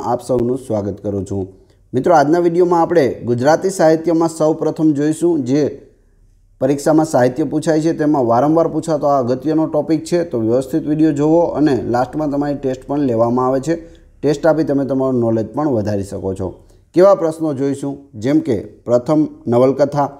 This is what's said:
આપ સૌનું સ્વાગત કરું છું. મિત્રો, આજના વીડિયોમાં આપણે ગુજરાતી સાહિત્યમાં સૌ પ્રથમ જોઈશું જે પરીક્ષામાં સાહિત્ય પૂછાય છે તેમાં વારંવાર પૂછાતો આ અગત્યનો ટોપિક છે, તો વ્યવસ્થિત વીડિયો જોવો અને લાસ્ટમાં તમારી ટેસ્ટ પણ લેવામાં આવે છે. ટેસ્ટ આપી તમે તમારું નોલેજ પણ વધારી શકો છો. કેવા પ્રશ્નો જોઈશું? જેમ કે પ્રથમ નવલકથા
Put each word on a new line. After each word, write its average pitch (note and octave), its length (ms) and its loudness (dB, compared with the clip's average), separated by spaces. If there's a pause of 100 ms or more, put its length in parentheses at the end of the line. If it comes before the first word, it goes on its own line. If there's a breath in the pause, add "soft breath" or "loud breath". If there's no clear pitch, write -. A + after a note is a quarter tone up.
આપ B2 180 -2
સૌનું B2 360 -2
સ્વાગત G2+ 440 -6
કરું G2 240 -4
છું. F#2+ 260 -6 (420 soft breath)
મિત્રો, D#3+ 200 2
આજના D#3 240 4
વીડિયોમાં F3 440 2
આપણે D#3 320 2
ગુજરાતી C#3+ 560 0
સાહિત્યમાં E3 580 2
સૌ D#3+ 240 0
પ્રથમ D#3 400 0
જોઈશું D3+ 520 0
જે C3 480 -2 (680)
પરીક્ષામાં D3+ 460 2
સાહિત્ય B2+ 380 0
પૂછાય D#3 360 0
છે E3 120 0
તેમાં D3+ 340 0
વારંવાર D3+ 420 2
પૂછાતો D3+ 380 -2
આ C#3+ 120 2
અગત્યનો C3 480 -2
ટોપિક D3+ 380 -2
છે, F3 200 -2
તો B2 160 -4
વ્યવસ્થિત C3+ 460 0
વીડિયો D#3 260 2
જોવો D3+ 280 2
અને C#3+ 420 0
લાસ્ટમાં C3 480 -2
તમારી C#3+ 240 -2
ટેસ્ટ C3 320 -6
પણ C#3+ 120 -4
લેવામાં A#2+ 480 2
આવે C3 140 0
છે. D#3 160 -2 (440 loud breath)
ટેસ્ટ D3 260 0
આપી D#3 180 2
તમે C#3 200 0
તમારું C3 360 0
નોલેજ A2+ 260 0
પણ C3+ 220 -4
વધારી G#2+ 340 -2
શકો F#2+ 320 -6
છો. F2+ 300 -10 (300 soft breath)
કેવા F#3+ 200 6
પ્રશ્નો D#3+ 400 -4
જોઈશું? C#3 680 -6
જેમ C#3+ 200 0
કે A#2+ 200 -2
પ્રથમ C#3+ 680 -2 (200)
નવલકથા C3+ 600 2 (140)